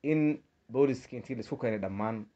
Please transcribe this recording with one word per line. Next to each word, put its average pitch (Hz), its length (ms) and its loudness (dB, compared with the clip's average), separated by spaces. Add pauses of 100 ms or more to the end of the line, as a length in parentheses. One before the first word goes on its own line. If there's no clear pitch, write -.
in 151 360 2 (340)
booliskii 131 460 2
intii 127 160 -8
la 113 60 -6
isku 127 160 -6
keenay 110 220 0
dhammaan 104 580 -2